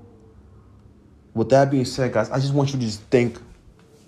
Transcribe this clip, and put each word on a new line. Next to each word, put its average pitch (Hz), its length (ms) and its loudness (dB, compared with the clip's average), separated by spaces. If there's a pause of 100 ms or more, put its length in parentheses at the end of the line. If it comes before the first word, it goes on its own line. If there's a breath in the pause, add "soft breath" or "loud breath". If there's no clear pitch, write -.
(1300)
With - 160 0
that 139 200 4
being 131 140 0
said, 123 280 -4
guys, 110 180 -2
I - 80 -4
just 139 160 -2
want 139 180 0
you 135 60 -6
to 123 60 -4
just 104 180 -6
think - 360 0 (680)